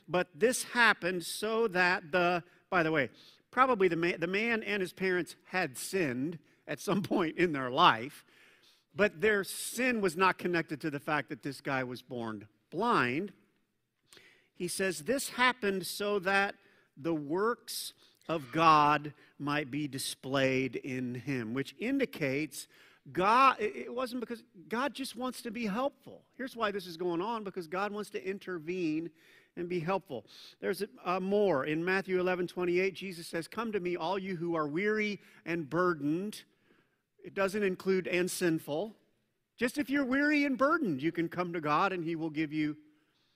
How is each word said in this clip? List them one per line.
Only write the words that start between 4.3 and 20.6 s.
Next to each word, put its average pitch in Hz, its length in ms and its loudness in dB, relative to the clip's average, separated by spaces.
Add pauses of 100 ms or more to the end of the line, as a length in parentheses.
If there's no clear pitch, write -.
and 202 180 -2
his 180 120 -4
parents 185 520 -2
had 170 340 -4
sinned 151 600 -2 (280)
at 147 140 -6
some 190 220 0
<laughs> - 120 -2
point 175 220 0
in 175 160 4
their 131 180 -2
life, 135 540 4 (680)
but 170 260 2
their 202 240 2
sin 240 560 -2
was 175 160 0
not 185 220 4
connected 165 420 -2
to 160 100 -4
the 139 100 -6
fact 147 280 -2
that 135 140 -10
this 139 180 -8
guy 131 240 -2
was 123 180 -10
born 113 460 -8 (220)
blind. 170 640 0 (1200)
He 175 140 -6
says, 170 360 -4
"This 254 260 -2
happened 214 560 0
so 208 340 -2
that 196 340 2 (420)
the 165 180 -2
works 180 800 -2 (360)
of 151 240 -4
God 151 600 8 (260)
might 143 320 -2
be 147 160 -4
displayed 131 880 0